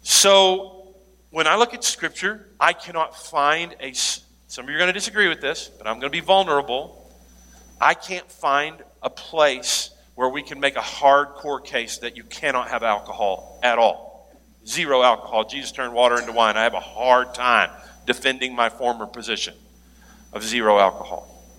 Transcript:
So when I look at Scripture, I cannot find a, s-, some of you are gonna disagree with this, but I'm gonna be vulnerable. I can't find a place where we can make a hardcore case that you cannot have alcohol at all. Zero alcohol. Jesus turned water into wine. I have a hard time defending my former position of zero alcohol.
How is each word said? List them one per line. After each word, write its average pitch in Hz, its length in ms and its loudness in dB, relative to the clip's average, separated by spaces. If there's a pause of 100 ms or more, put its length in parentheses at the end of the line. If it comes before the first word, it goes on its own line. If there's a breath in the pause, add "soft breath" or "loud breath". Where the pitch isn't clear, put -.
So 196 920 2 (360)
when 156 160 0
I 160 100 4
look 240 180 0
at - 80 -12
Scripture, 190 640 -6 (120)
I 160 120 4
cannot 170 440 -6
find 160 640 -2
a, 135 100 -10
s-, - 300 -4 (280)
some 127 160 -14
of 135 60 -12
you 151 60 -6
are - 20 -4
gonna 180 140 2
disagree 202 360 -2
with 156 120 -4
this, 147 280 -6
but - 180 -16
I'm 113 120 -6
gonna 135 120 -6
be 160 100 -6
vulnerable. 156 880 -2 (720 soft breath)
I 151 140 2
can't 180 360 -10
find 151 520 -2 (200)
a 131 80 -6
place - 800 -2 (240 soft breath)
where 127 140 -2
we 139 140 -6
can 143 160 -16
make 139 180 -2
a 123 40 -4
hardcore 143 840 2
case 117 340 -6
that 117 180 -10
you 113 80 -20
cannot 127 440 -4
have 120 140 -4
alcohol 104 800 -4
at 120 160 2
all. - 500 0 (380)
Zero 143 360 0
alcohol. 113 420 2
Jesus 131 260 -10
turned 123 240 -8
water 120 240 4
into 117 140 -6
wine. 110 240 4
I 110 80 2
have 117 100 0
a 92 60 -4
hard 123 540 2
time 120 360 2 (340 loud breath)
defending 127 480 -2
my 120 160 0
former 117 380 -4
position 107 480 -8 (800 soft breath)
of 107 100 -10
zero 110 360 2
alcohol. - 680 -2 (140)